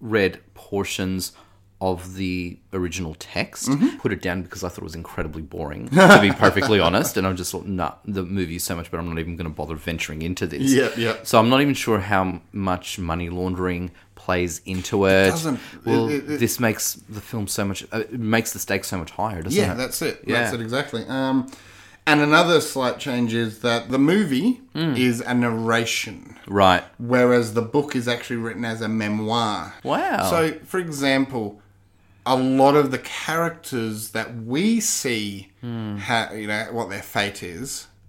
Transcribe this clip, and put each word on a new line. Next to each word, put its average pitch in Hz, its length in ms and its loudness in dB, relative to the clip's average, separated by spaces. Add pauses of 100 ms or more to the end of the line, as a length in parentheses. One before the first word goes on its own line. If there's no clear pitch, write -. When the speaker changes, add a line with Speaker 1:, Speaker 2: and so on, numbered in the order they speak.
Speaker 1:
read 107 380 2 (140)
portions 95 800 -4 (480)
of 92 360 -4
the 90 420 -4 (140)
original 90 480 -4
text, - 480 -6
Speaker 2:
Mm-hmm. 143 300 2
Speaker 1:
put 107 160 -2
it 90 80 -6
down 92 200 -2
because 87 220 -10
I 90 60 -4
thought - 100 -12
it 92 60 -12
was 80 100 -12
incredibly 80 460 -8
boring, 76 480 -10
to 185 320 10
be 98 100 4
Speaker 2:
<laughs> - 140 2
Speaker 1:
perfectly 98 340 4
honest, 90 380 2
and 95 100 0
I'm 92 80 0
just 90 180 -6
like, 90 120 -8
"Nah, 90 280 -4 (120)
the 98 180 -4
movie's 87 400 -4
so 95 120 -4
much 85 140 -8
better, 85 120 -4
I'm 87 80 -6
not 82 100 -4
even 82 160 -6
gonna 85 140 -6
bother 78 260 -8
venturing 78 460 -6
into 87 260 -4
this." 80 240 0
Speaker 2:
Yep, 127 260 2
yep. 113 300 -2
Speaker 1:
So 120 120 6
I'm 113 100 6
not 131 120 6
even 143 120 2
sure 110 260 0
how 95 400 0 (140)
much 95 460 -4
money 85 300 -4
laundering 90 600 -4 (240)
plays 90 500 -2
into 95 420 0
it. 95 200 8
Speaker 2:
It 92 40 6
doesn't. 123 280 -2 (240)
Speaker 1:
Well, 113 240 2
Speaker 2:
It, 151 60 -2 (100)
it, 147 80 -8
it 147 80 -4
Speaker 1:
this 113 180 2
makes 110 360 0 (160)
the 107 100 -10
film 104 280 -6
so 104 180 -2
much, 98 260 -4
uh, 110 80 -4
it 117 180 -6
makes 113 360 0
the 98 60 -10
stakes - 280 -4
so 98 100 -4
much 80 140 -6
higher, 101 300 -4
doesn't 98 200 0
Speaker 2:
Yeah, 90 120 0
Speaker 1:
it? - 40 -4
Speaker 2:
that's 123 240 -4
it. - 240 -6
Speaker 1:
Yeah. 117 180 0
Speaker 2:
That's 110 100 -2
it, 117 80 -6
exactly. 117 480 -4
Um, 131 380 0 (600)
and 147 140 6
another 160 400 6
slight 127 360 -2
change 120 360 -2
is 113 260 -2
that 117 320 0
the 135 80 2
movie 170 640 2 (120)
Speaker 1:
Mm. 151 240 0
Speaker 2:
is 123 220 2
a 120 140 -4
narration. 113 1040 -2 (100)
Speaker 1:
Right. 95 360 6 (140)
Speaker 2:
Whereas 123 580 2
the 117 60 2
book 143 320 -2
is 123 140 -2
actually 120 300 -4
written 113 260 -6
as 113 160 -6
a 113 80 -4
memoir. 107 840 -2 (100)
Speaker 1:
Wow. 226 460 0
Speaker 2:
So, 165 240 2 (120)
for 185 140 -4
example, 135 800 -2 (640)
a 131 120 4
lot 135 400 4
of 135 140 2
the 123 80 -4
characters 120 1120 -6
that 113 220 -6 (120)
we 190 340 2
see, 107 720 -4 (100)
Speaker 1:
Hmm. 113 380 -6
Speaker 2:
ha-, 110 360 -2
you 107 140 -8
know, 107 240 -4
what 113 180 -6
their 95 120 -8
fate 101 420 -4
is 92 440 -12 (220)